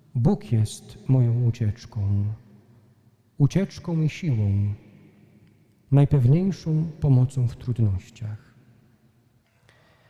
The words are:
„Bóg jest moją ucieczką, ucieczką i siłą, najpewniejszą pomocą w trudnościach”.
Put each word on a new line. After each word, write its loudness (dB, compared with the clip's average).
„Bóg 0
jest -2
moją 2
ucieczką, -2
ucieczką -2
i 0
siłą, -2
najpewniejszą 2
pomocą 2
w -6
trudnościach”. -6